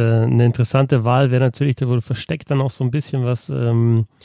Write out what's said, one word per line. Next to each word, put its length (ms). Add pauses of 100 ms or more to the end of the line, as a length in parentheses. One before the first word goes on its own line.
(240)
eine 220
interessante 580
Wahl 280
wäre 120
natürlich, 320
da 120
wurde 140
versteckt 480
dann 120
auch 100
so 120
ein 60
bisschen 360
was, 240
ähm, 560 (200)